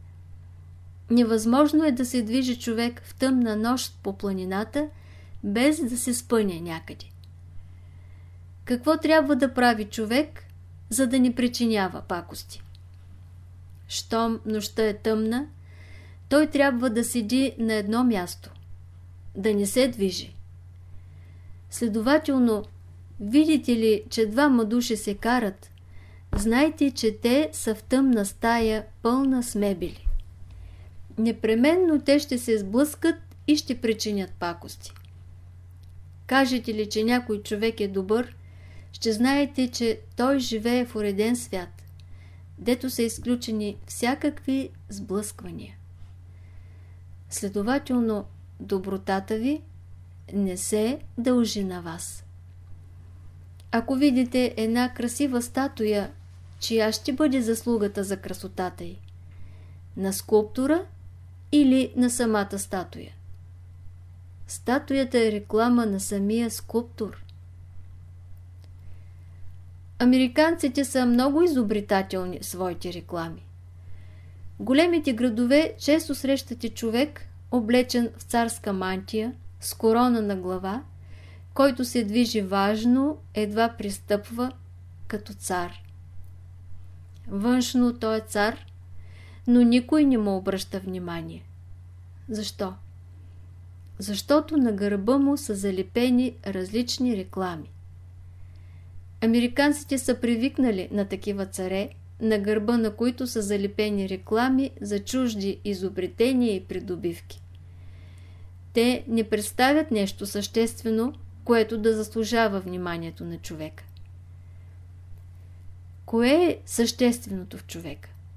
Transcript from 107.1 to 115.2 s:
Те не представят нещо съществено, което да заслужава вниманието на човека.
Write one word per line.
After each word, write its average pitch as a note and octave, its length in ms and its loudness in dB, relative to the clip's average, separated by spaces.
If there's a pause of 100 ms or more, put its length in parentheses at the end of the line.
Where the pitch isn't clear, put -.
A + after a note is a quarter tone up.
Те A#3+ 360 2
не A3+ 200 0
представят C4 640 2
нещо G3+ 360 -2
съществено, A3+ 880 -2 (300)
което A3+ 340 2
да A3 180 2
заслужава G#3+ 640 0
вниманието F3 640 -6
на E3+ 140 -8
човека. D#3 460 -10 (2250)